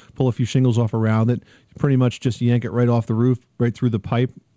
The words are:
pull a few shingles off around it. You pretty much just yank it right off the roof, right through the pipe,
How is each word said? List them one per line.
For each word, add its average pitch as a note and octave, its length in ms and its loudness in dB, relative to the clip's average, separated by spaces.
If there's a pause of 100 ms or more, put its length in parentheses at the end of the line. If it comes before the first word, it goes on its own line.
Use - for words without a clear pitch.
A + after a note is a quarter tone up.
(140)
pull C3 140 0
a A#2 40 0
few A#2+ 140 -4
shingles B2+ 320 2
off A#2 160 0
around A2 340 0
it. A#2+ 140 -2 (260)
You - 100 -20
pretty C#3 180 0
much B2+ 240 0
just B2+ 200 -4
yank A#2+ 240 0
it A2+ 60 -8
right A#2+ 180 0
off A#2 160 2
the A#2 100 -2
roof, A#2+ 240 2 (200)
right A#2 160 0
through B2 160 -2
the A2 100 -2
pipe, B2 300 -2 (260)